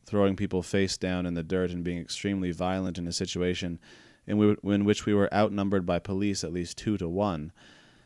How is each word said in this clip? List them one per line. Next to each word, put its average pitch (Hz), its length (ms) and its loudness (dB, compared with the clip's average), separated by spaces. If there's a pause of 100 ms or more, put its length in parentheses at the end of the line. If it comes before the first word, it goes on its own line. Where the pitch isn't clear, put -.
throwing 98 320 2
people 92 260 -2
face 98 360 0
down 90 260 -2
in 87 80 -2
the 85 100 -4
dirt 90 280 0
and 87 120 -6
being 87 160 -4
extremely 92 540 -4
violent 90 460 -2
in 87 100 -4
a 85 40 -6
situation 87 680 -2 (480)
in 104 80 0
w-, 104 380 4
in 101 100 4
which 104 220 2
we 104 80 2
were 101 200 4
outnumbered 101 500 2
by 87 140 0
police 98 460 -4
at 80 80 -6
least 87 260 -6
two-to-one, 92 720 -2 (560)